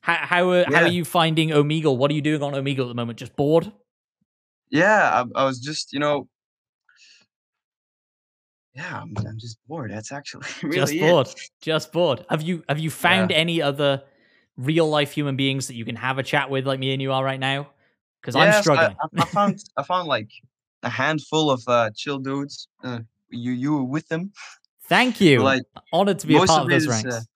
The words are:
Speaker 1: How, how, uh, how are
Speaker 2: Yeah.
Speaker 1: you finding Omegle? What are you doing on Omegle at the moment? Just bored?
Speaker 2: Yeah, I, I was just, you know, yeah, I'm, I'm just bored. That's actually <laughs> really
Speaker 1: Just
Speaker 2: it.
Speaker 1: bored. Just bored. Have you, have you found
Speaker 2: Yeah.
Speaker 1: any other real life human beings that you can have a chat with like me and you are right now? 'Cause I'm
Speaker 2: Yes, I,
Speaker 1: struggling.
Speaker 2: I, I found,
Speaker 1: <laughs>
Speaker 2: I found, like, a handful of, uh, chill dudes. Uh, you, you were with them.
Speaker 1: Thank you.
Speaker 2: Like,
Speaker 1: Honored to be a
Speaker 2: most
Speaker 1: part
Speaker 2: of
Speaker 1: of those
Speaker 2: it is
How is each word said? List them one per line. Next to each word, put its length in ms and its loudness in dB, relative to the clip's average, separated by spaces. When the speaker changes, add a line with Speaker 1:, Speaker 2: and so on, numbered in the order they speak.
Speaker 1:
How, 140 0
how, 340 2
uh, 160 4
how 140 4
are 20 6
Speaker 2:
Yeah. 60 4
Speaker 1:
you 180 -2
finding 420 2
Omegle? 480 2
What 140 2
are 40 0
you 60 -2
doing 220 -2
on 100 -4
Omegle 300 -4
at 60 -4
the 60 -12
moment? 240 -6
Just 180 -14
bored? 360 2
Speaker 2:
Yeah, 540 4
I, 60 -2
I 60 4
was 140 -4
just, 340 -10
you 40 -4
know, 300 -2
yeah, 280 -12
I'm, 160 -16
I'm 200 -8
just 200 -16
bored. 240 -10
That's 200 -12
actually 420 -14
<laughs> 80 -12
really 140 -4
Speaker 1:
Just 180 0
Speaker 2:
it. 60 -2
Speaker 1:
bored. 280 4
Just 320 -4
bored. 360 0
Have 140 -2
you, 260 -6
have 100 -2
you 120 -4
found 400 2
Speaker 2:
Yeah. 60 2
Speaker 1:
any 260 0
other 400 0
real 320 0
life 240 0
human 240 -2
beings 320 -2
that 60 -14
you 100 -10
can 120 -8
have 220 -4
a 40 -4
chat 280 0
with 160 -2
like 140 -2
me 120 -2
and 80 -2
you 120 -2
are 120 0
right 160 -4
now? 280 -4
'Cause 140 -8
I'm 100 6
Speaker 2:
Yes, 100 6
I, 60 6
Speaker 1:
struggling. 380 4
Speaker 2:
I, 220 -4
I 40 4
found, 440 0
Speaker 1:
<laughs> 60 -10
Speaker 2:
I 60 -4
found, 260 -4
like, 220 -4
a 60 -6
handful 640 0
of, 180 0
uh, 260 2
chill 240 -6
dudes. 500 -8
Uh, 180 -8
you, 240 -6
you 220 -2
were 100 -2
with 240 -6
them. 240 -6
Speaker 1:
Thank 340 2
you. 220 8
Speaker 2:
Like, 200 2
Speaker 1:
Honored 280 2
to 60 -10
be 80 4
a 40 8
Speaker 2:
most 100 4
Speaker 1:
part 140 6
Speaker 2:
of 40 -4
Speaker 1:
of 40 -2
those 160 2
Speaker 2:
it 200 -2
is 300 -8